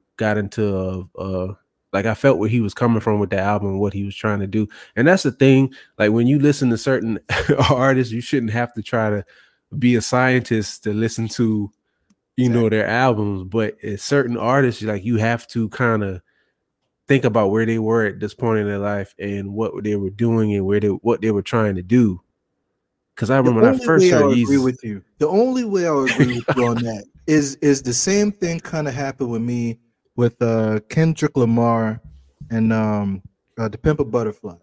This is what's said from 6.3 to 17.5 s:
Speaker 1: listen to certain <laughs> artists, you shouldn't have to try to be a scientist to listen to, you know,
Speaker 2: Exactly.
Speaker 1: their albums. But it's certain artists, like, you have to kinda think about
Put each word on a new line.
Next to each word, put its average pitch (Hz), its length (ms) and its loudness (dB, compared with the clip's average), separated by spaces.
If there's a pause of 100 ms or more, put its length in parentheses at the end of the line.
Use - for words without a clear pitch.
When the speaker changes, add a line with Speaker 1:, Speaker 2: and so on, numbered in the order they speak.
Speaker 1:
listen 139 300 2
to 113 80 0
certain 113 420 -2 (240)
<laughs> 131 260 2
artists, 131 440 2
you 117 80 -6
shouldn't 120 320 -2
have 120 200 -4
to 110 100 -10
try 110 260 -2
to 101 160 -4 (520)
be 123 180 4
a 110 60 0
scientist 123 840 0
to 107 100 -2
listen 110 360 -2
to, 107 420 -2 (680)
you 123 120 2
know, 117 160 2
Speaker 2:
Exactly. 107 120 2
Speaker 1:
their 107 100 0
albums. 107 580 0
But 104 360 -4
it's 104 220 -10
certain 127 340 0
artists, 123 460 0
like, 104 200 -4
you 117 140 0
have 113 300 -2
to 113 220 -4
kinda 107 520 -2 (840)
think 135 180 4
about 107 260 2